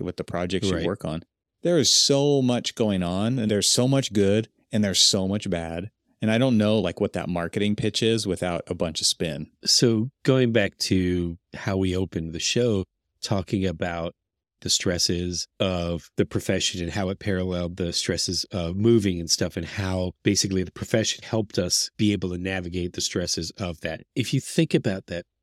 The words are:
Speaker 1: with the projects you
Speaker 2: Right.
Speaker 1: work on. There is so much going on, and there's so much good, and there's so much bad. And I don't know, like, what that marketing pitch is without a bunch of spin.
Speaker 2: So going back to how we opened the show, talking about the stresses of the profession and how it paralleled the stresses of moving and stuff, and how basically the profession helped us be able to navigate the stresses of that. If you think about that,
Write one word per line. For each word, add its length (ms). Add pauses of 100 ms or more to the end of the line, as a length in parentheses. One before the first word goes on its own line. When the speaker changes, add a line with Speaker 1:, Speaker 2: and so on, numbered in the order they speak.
Speaker 1:
with 140
the 80
projects 440
you 60
Speaker 2:
Right. 120
Speaker 1:
work 180
on. 180 (400)
There 160
is 120
so 520
much 320
going 300
on, 340
and 100
there's 200
so 180
much 260
good, 360 (240)
and 100
there's 160
so 300
much 200
bad. 420 (320)
And 80
I 60
don't 220
know, 200
like, 220
what 140
that 160
marketing 460
pitch 260
is 240
without 400
a 80
bunch 260
of 60
spin. 400 (180)
Speaker 2:
So 460 (120)
going 300
back 280
to 580 (160)
how 240
we 180
opened 380
the 60
show, 440 (380)
talking 420
about 480 (480)
the 80
stresses 760 (120)
of 600
the 80
profession 560
and 100
how 160
it 120
paralleled 580
the 160
stresses 580
of 240
moving 420
and 120
stuff, 260
and 80
how 480 (100)
basically 400
the 100
profession 520
helped 340
us 380
be 160
able 160
to 80
navigate 560
the 80
stresses 520
of 280
that. 220 (120)
If 200
you 60
think 340
about 320
that, 180 (180)